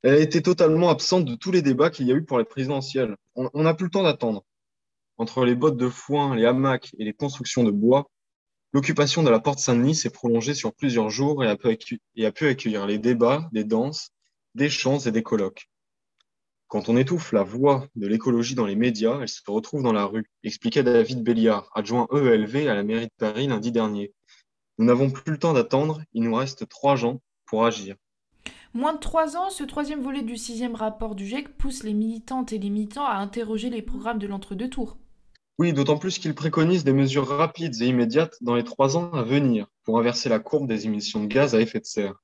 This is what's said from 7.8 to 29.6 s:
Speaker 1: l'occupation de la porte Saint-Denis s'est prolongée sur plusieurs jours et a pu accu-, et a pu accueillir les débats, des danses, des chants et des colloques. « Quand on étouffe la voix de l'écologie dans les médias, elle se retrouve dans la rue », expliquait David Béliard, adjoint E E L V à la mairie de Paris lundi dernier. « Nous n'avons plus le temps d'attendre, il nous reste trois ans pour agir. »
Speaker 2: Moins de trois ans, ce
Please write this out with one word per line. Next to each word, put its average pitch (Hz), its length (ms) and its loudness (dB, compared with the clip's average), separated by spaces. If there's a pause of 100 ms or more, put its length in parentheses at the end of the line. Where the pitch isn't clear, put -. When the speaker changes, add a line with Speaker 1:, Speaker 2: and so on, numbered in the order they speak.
Speaker 1:
l'occupation 147 500 2
de 143 60 6
la 113 100 6
porte 139 200 -2
Saint-Denis 131 360 2
s'est - 160 -2
prolongée 117 420 0
sur 117 200 -6
plusieurs 117 360 0
jours 139 340 0
et 117 40 2
a 104 80 2
pu 117 140 -2
accu-, 113 320 -4 (140)
et 113 100 -2
a 104 60 2
pu 156 160 -2
accueillir 110 380 -2
les 104 140 -2
débats, 123 520 2
des 110 120 -2
danses, 117 480 -2 (440)
des 139 140 0
chants 139 300 0
et 123 120 -2
des 113 120 0
colloques. « - 460 -4 (960)
Quand 101 200 -6
on 117 100 2
étouffe 156 340 0
la 104 120 2
voix 131 520 2
de 101 120 -4
l'écologie 117 460 0
dans 123 120 0
les 101 100 -2
médias, 113 460 0
elle - 80 -8
se - 180 -14
retrouve 110 360 -4
dans 117 100 2
la 101 120 0
rue », 107 240 -6 (140)
expliquait 117 400 -2
David 120 400 2
Béliard, 110 500 2
adjoint 117 380 -2
E 139 60 0
E 131 160 4
L 107 120 2
V 139 240 -2
à 107 60 0
la 101 80 -2
mairie 113 240 -2
de - 100 -14
Paris 110 300 -2
lundi 117 240 -2
dernier. « 104 420 -2 (640)
Nous 113 80 2
n'avons 123 240 4
plus 135 220 -8
le 147 80 -4
temps 165 140 2
d'attendre, 143 480 0 (120)
il 113 100 -2
nous 113 120 0
reste 131 340 -6
trois 139 360 0
ans 123 160 -4 (260)
pour 113 180 0
agir. » 101 300 -4 (800)
Speaker 2:
Moins 285 200 -2
de 311 60 -8
trois 320 380 -2
ans, 381 120 -4
ce 370 140 -10